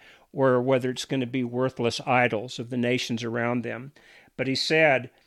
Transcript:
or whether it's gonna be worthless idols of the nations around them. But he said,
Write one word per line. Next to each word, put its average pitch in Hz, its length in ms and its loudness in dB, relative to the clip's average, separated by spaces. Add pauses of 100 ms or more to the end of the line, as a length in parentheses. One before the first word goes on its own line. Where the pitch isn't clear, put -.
(320)
or 127 280 4
whether 127 300 2
it's 123 140 -8
gonna 131 220 -2
be 127 180 -4
worthless 120 600 -2
idols 123 520 2
of 120 120 -10
the 127 60 -6
nations 120 480 -2
around 120 380 -2
them. 117 300 -10 (440)
But 135 100 -2
he 135 80 -2
said, 143 560 2 (160)